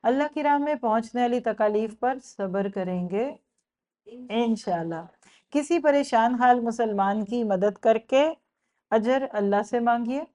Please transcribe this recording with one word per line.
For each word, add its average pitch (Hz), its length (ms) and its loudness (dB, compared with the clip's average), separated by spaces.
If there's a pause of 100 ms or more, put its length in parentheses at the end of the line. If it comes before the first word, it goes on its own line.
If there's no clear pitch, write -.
अल्लाह 269 240 2
की 294 140 -6
राह 285 160 2
में 294 200 -2
पहुँचने 226 420 -2
वाली 240 200 0
तकालीफ 214 540 0
पर 262 240 -2
सब्र 196 500 -6
करेंगे 190 680 -4 (680)
इंशाल्लाह। 208 1000 -4 (480)
किसी 302 260 0
परेशान 277 560 2
हाल 247 260 4
मुसलमान 214 640 0
की 233 200 -4
मदद 202 340 0
करके 226 480 2 (680)
अजर 240 300 2
अल्लाह 208 400 0
से 240 180 -2
मांगिए। 240 540 -2